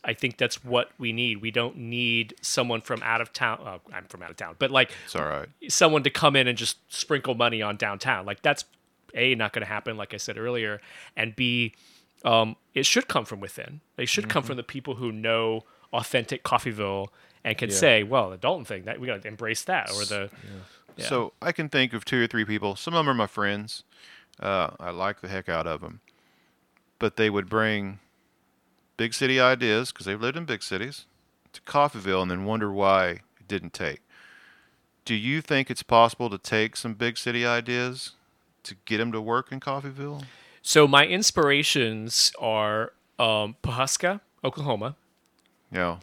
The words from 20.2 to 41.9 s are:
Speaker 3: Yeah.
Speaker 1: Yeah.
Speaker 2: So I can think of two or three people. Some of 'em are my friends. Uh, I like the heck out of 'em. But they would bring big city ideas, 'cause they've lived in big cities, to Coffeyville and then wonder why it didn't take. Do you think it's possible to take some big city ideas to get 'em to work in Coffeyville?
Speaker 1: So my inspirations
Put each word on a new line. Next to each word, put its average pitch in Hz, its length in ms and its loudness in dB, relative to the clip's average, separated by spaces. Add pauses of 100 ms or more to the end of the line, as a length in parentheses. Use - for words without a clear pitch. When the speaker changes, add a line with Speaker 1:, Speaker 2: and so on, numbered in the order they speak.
Speaker 3:
Yeah. 101 160 -16 (380)
Speaker 1:
Yeah. - 80 -6
Speaker 2:
So 123 360 -2
I 170 120 -2
can 156 160 -4
think 254 240 2
of 151 100 -6
two 127 200 0
or 117 40 2
three 113 160 0
people. 104 320 -2
Some 165 200 -8
of 165 100 2
'em 143 40 2
are 135 40 4
my 113 140 0
friends. 104 560 -4 (580)
Uh, 95 360 0
I 87 120 -10
like 95 320 -4
the 92 80 -10
heck 95 180 -8
out 82 200 0
of 80 160 -4
'em. 82 180 -14 (1000)
But 110 160 0
they 110 140 4
would 101 180 0
bring 104 520 -2 (960)
big 113 160 -2
city 131 260 2
ideas, 123 520 4
'cause - 160 -14
they've 101 120 -2
lived 123 160 -2
in 170 100 -10
big 127 180 -6
cities, 107 420 -8 (480)
to - 80 -20
Coffeyville 98 600 2
and 90 80 -2
then 92 140 -4
wonder 107 260 -2
why 98 500 4 (180)
it - 80 -20
didn't 87 260 -4
take. 73 280 -6 (1040)
Do 120 80 -2
you 123 280 -2
think 135 280 0
it's 123 140 -6
possible 117 480 6
to 98 80 -4
take 110 360 0
some 113 200 -6
big 117 220 -2
city 120 280 -2
ideas 123 680 -2 (500)
to 101 120 -14 (100)
get 107 140 0
'em 117 120 -2
to 110 100 -4
work 117 300 -2
in 135 80 -10
Coffeyville? 139 640 -8 (380)
Speaker 1:
So 151 240 8
my 139 180 8
inspirations 143 1300 2